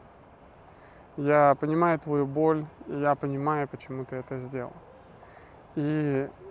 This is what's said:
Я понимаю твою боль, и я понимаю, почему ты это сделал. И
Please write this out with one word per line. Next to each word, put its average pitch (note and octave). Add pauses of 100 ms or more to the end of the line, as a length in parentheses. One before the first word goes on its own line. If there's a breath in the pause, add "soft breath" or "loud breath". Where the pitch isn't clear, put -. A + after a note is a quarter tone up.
(1160 loud breath)
Я C#3+
понимаю D#3+
твою D3
боль, D3+ (220)
и D3
я C#3+
понимаю, C#3+
почему C3
ты C3+
это C3
сделал. B2+ (1000 loud breath)
И D3 (220)